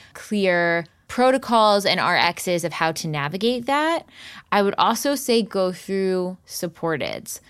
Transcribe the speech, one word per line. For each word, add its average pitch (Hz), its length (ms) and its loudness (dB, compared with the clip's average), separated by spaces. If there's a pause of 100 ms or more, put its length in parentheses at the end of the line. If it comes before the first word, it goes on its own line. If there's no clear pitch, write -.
(140)
clear 175 720 0 (240)
protocols 233 760 4
and - 140 2
R 151 180 2
Xs 175 460 0
of 165 80 -4
how 160 220 0
to 165 160 -6
navigate 190 560 -2
that. 302 420 0 (460)
I 202 80 4
would 196 160 0
also 233 380 2
say 240 260 2
go 185 320 -2
through 185 640 -2 (100)
supporteds, 151 1000 -6